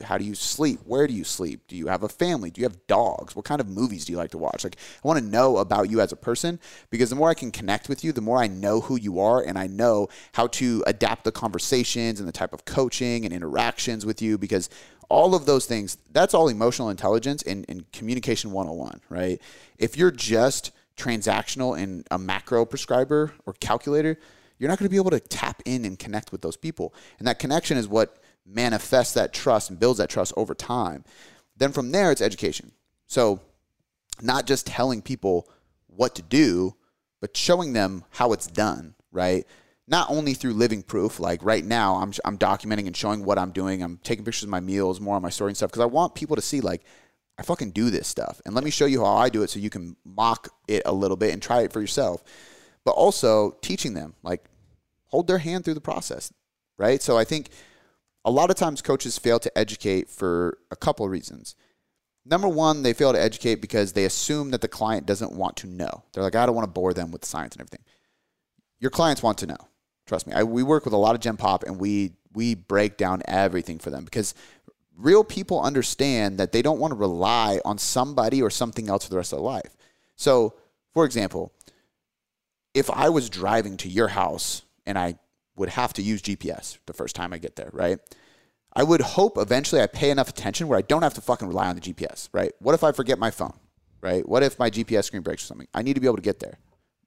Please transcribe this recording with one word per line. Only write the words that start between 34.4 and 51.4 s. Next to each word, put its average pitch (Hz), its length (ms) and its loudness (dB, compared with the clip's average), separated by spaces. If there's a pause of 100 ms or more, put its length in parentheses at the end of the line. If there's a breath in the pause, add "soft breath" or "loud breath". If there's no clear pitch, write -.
just 131 180 0
telling 120 380 -2
people 95 440 -2 (380 soft breath)
what 113 300 -2
to 87 80 -12
do, 95 520 2 (460)
but - 160 -8
showing 175 360 2
them 95 360 -2
how 123 240 2
it's - 140 -4
done, 85 480 -4 (160)
right? 90 340 0 (420 soft breath)
Not 160 220 2
only 147 240 0
through 127 200 -4
living 110 280 2
proof, 104 380 -2
like, 87 240 -2
right 101 200 2
now, 101 340 2
I'm, 98 140 -4 (140)
I'm 98 140 -4
documenting 104 480 0
and 90 100 -8
showing 104 260 -2
what 98 140 2
I'm 92 140 -2
doing. 95 320 -4
I'm 85 200 -8
taking 107 220 -6
pictures 113 180 -6
of 104 60 -10
my 92 100 -4
meals, 92 400 -2
more 101 160 -2
on 95 60 -2
my 87 80 -6
story 101 220 -2
and 101 60 -10
stuff, 98 140 -2
'cause 113 100 -4
I 120 40 4
want 151 300 0
people 151 200 -4
to 110 60 -2
see, 143 180 -4
like, 87 240 -4 (540 soft breath)
I - 60 -14
fucking 127 280 -4
do 110 200 0
this - 160 -2
stuff. - 380 -8
And 101 100 -8
let 131 80 0
me 147 80 -4
show 147 140 2
you 131 200 4
how 104 100 6
I 123 140 6
do 107 140 2
it - 80 -2
so 107 80 -8
you 101 100 -4
can 87 340 -10
mock 107 460 0 (180)
it 104 180 2
a - 60 2
little 95 260 2
bit 95 160 2
and 101 80 -6